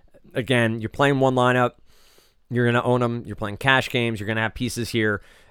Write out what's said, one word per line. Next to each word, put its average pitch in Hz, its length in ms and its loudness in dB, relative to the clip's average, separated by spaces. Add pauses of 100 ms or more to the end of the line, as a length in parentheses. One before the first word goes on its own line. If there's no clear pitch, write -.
(340)
Again, 117 460 0
you're 107 80 -6
playing 143 320 2
one 131 160 2
lineup. 123 380 2 (760)
You're 120 160 2
gonna 120 160 4
own 123 180 2
'em. 120 260 -2
You're 104 100 -10
playing 104 220 -8
cash 131 320 2
games. 117 280 -2
You're 98 80 -10
gonna 110 140 -2
have 110 140 -2
pieces 120 340 -6
here. 107 340 0 (280)